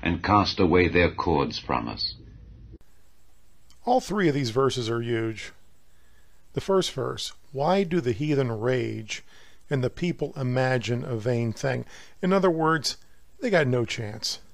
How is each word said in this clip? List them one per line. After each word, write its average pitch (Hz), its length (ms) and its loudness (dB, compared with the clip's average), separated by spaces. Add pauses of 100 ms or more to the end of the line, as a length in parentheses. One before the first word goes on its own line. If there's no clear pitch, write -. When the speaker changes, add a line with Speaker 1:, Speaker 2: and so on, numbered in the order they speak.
Speaker 1:
and 85 220 0
cast 101 360 4
away 90 280 6
their 85 240 4
cords 71 480 0
from 60 280 -4
us." - 280 -8 (1700)
Speaker 2:
All 247 160 4
three 185 280 2
of 139 40 4
these 135 160 0
verses 123 400 2
are 117 120 -2
huge. 113 500 -4 (1040)
The - 80 -4
first 190 320 2
verse, 127 400 -6 (180)
"Why 170 320 2
do 170 180 0
the 123 100 0
heathen 139 400 0
rage 113 720 -2 (460)
and 131 140 0
the 123 80 0
people 170 440 -4
imagine 127 680 0
a 120 100 -4
vain 117 380 0
thing?" 127 320 -4 (340)
In 185 140 2
other 190 160 4
words, 160 480 2 (440)
they 240 100 0
got 156 160 4
no 123 180 2
chance. 110 540 -6 (140)